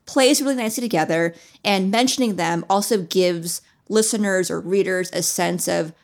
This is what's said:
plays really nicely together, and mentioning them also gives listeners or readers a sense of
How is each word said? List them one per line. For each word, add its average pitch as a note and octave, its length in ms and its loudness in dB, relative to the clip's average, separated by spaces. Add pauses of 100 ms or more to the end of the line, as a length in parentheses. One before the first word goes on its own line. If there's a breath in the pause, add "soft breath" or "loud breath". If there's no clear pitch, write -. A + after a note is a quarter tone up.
plays C#4+ 360 4
really C4+ 120 0
nicely A#3 280 -4
together, E3+ 520 0 (300 soft breath)
and F#3+ 260 0
mentioning A#3 460 0
them E3+ 320 -2
also G3+ 340 0
gives F3 600 0 (260)
listeners G#3 640 0
or E3 100 -4
readers F#3 520 0
a F3 100 -4
sense F3 460 -2
of E3+ 240 -2 (120)